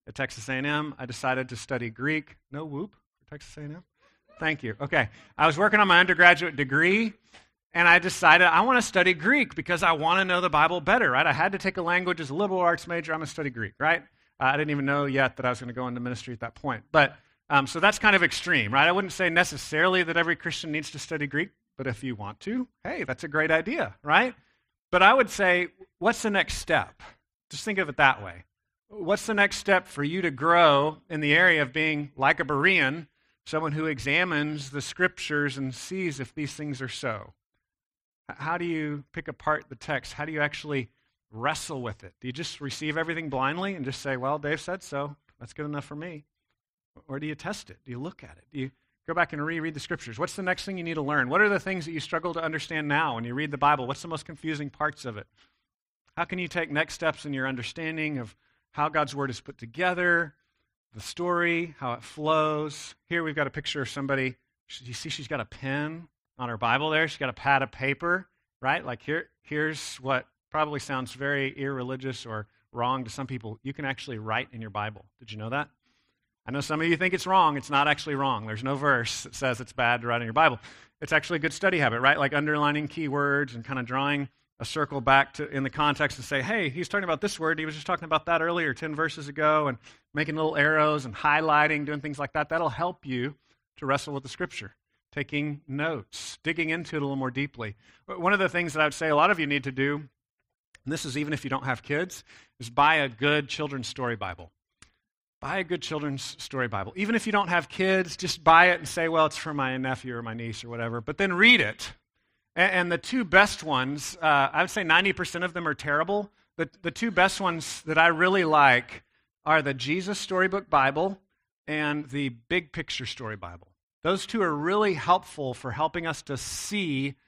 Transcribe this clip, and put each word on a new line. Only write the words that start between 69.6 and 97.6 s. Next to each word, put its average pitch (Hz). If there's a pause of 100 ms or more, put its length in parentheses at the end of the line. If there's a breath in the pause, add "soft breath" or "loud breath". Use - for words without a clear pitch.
what 131 (240)
probably 151
sounds 131
very 139
irreligious 131
or 107 (260)
wrong 123
to 113
some 131
people. 113
You 135
can 147
actually 131
write 110
in 117
your 113
Bible. 104 (140)
Did 110
you 107
know 110
that? 147 (800)
I 120
know 143
some 156
of 165
you 165
think 180
it's 185
wrong. 180
It's 139
not 143
actually 147
wrong. 131
There's 110
no 135
verse 131
that -
says 127
it's 127
bad 120
to 117
write 120
in 117
your 113
Bible. 143 (420 loud breath)
It's 151
actually 156
a 151
good 156
study 185
habit, 120
right? 135
Like 139
underlining 147
keywords 143
and 113
kinda 131
drawing 139 (300)
a 127
circle 143
back 135
to, 147
in 139
the 131
context 147
and 123
say, 135
"Hey, 196
he's 156
talking 202
about 160
this 202
word. 160
He 156
was 156
just 151
talking 175
about 156
that 170
earlier, 165
ten 156
verses 151
ago," 151
and 123 (340 loud breath)
making 151
little 156
arrows 151
and 117
highlighting, 151
doing 147
things 143
like 143
that. 151
That'll 160
help 175
you 131 (400)
to 143
wrestle 139
with 139
the 131
scripture, - (380)
taking 147
notes, 143
digging 160
into 160
it 147
a -
little 139
more 131
deeply. 120 (300 soft breath)